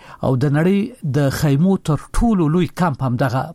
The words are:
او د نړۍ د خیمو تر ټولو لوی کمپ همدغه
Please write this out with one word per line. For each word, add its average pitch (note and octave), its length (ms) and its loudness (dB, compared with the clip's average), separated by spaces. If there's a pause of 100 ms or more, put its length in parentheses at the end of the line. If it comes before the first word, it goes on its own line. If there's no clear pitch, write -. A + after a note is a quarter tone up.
(240)
او C3 120 0
د C#3 180 0
نړۍ F#3+ 340 2 (160)
د C#3 260 0
خیمو D#3 480 2
تر D3+ 180 -2
ټولو G3 520 0
لوی E3 200 2
کمپ D#3 360 -2
همدغه C3 520 -2